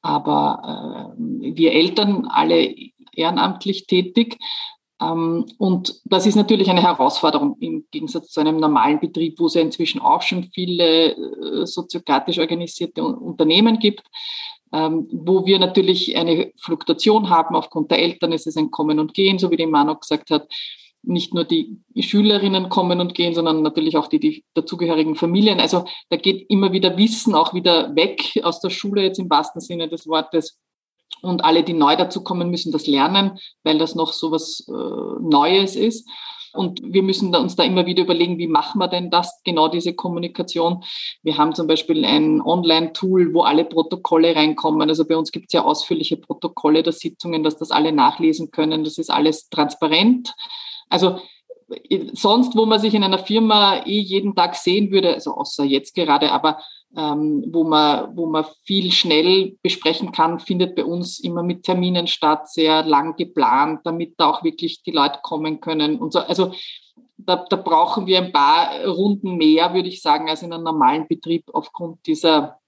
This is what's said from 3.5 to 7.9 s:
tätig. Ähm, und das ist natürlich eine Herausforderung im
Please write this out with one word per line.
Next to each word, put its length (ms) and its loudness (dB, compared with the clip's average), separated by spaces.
tätig. 520 0
Ähm, 420 -2
und 460 0
das 220 2
ist 100 4
natürlich 340 4
eine 120 4
Herausforderung 760 2
im 300 -6